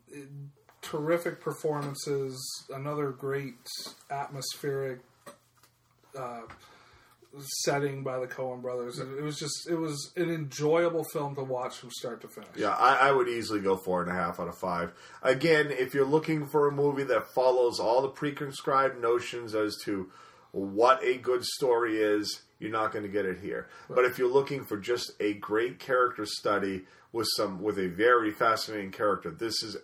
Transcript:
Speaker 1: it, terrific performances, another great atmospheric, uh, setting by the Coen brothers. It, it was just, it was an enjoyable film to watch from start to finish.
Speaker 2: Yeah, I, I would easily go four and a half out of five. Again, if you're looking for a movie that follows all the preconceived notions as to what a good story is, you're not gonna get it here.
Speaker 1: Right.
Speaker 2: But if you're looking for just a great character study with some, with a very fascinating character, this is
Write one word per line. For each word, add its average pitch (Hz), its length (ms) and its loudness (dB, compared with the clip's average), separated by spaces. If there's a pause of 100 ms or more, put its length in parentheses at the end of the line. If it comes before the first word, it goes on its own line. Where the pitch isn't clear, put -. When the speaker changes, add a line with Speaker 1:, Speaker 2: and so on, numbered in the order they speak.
Speaker 1:
it, 139 180 -14 (540)
terrific 160 600 -2
performances, 143 1000 -4 (340)
another 143 380 -4
great 135 440 -6 (540)
atmospheric, 139 880 -4 (1200)
uh, 120 240 -8 (1200)
setting 143 400 -2
by 131 160 -4
the 127 80 -4
Coen 127 340 -6
brothers. 123 380 -6
It, 131 80 -8 (120)
it - 20 -4
was 151 160 -4
just, 151 320 -8
it 170 60 2
was 151 400 -6
an 170 140 0
enjoyable 160 760 2
film 143 320 -4
to 139 80 -6
watch 127 340 -4
from 120 140 -16
start 117 300 -8
to - 60 -14
finish. - 280 -16
Speaker 2:
Yeah, 104 140 0
I, 127 400 8
I - 20 6
would 127 160 4
easily 110 320 -2
go 95 160 4
four 90 260 0
and 87 80 -2
a 90 40 -2
half 87 260 -2
out 87 80 -4
of 85 100 -10
five. 87 360 -2 (280)
Again, 147 500 4
if 127 220 -2
you're 139 120 4
looking 156 420 2
for 147 200 4
a 143 40 4
movie 139 320 2
that 117 300 2
follows 123 460 4
all 117 220 4
the 139 60 0
preconceived 135 960 0
notions 120 520 0
as 107 300 0
to 95 260 -4 (420)
what 107 520 4
a 127 140 2
good 123 280 0
story 117 520 2
is, 104 440 2 (180)
you're 107 120 -6
not 110 200 0
gonna 104 180 -4
get 98 160 0
it 90 140 -2
here. 73 280 -8 (200)
Speaker 1:
Right. 131 100 0
Speaker 2:
But 127 80 6
if 123 120 0
you're 127 140 4
looking 139 320 2
for 107 140 -6
just 117 420 -4
a 104 140 2
great 107 440 -2
character 123 480 2
study 101 580 -2 (280)
with 113 240 -2
some, 98 260 -2
with 101 160 0
a 95 100 0
very 110 440 4
fascinating 110 600 0
character, 98 380 0
this 110 320 -4
is 107 220 -8